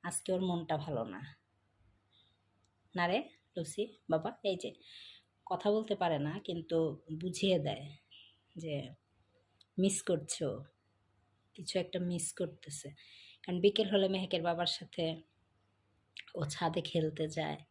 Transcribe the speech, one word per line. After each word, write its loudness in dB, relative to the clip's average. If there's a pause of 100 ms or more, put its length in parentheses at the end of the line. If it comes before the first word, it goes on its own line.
আজকে -6
ওর 2
মনটা 0
ভালো 0 (100)
না। -8 (1700)
না 2
রে 4 (360)
লুসি, -4 (280)
বাবা, 2 (200)
এই 0
যে -6 (760)
কথা 0
বলতে 2
পারে 4
না, -2 (140)
কিন্তু 0 (420)
বুঝিয়ে 2
দেয় -4 (720)
যে -6 (1040)
মিস 4 (120)
করছো, 0 (1080)
কিছু -8
একটা -2 (100)
মিস -2 (120)
করতেছে। -6 (540)
কারণ -2
বিকেল 8
হলে 6
মেহেকের 0
বাবার 2
সাথে -4 (1300)
ও -4 (120)
ছাদে 0 (100)
খেলতে 0 (120)
যায় -2 (120)